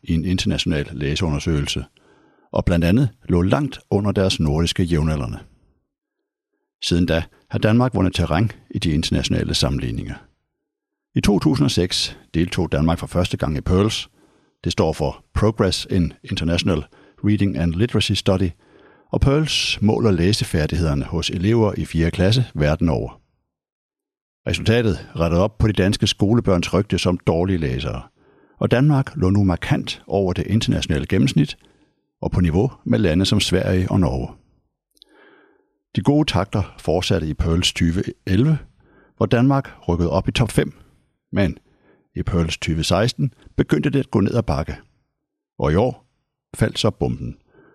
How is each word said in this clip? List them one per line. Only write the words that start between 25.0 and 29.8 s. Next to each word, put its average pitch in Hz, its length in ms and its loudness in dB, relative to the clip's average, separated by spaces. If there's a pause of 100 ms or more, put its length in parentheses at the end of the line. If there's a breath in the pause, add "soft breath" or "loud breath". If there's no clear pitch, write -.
rettede 85 260 2
op 107 160 0
på 110 100 2
de 104 60 2
danske 101 340 2
skolebørns 98 680 2
rygte 92 240 0
som 90 200 0
dårlige 90 400 0
læsere, 65 440 -4 (580 soft breath)
og - 120 0
Danmark 139 440 2
lå 90 140 0
nu 101 140 4
markant - 640 -2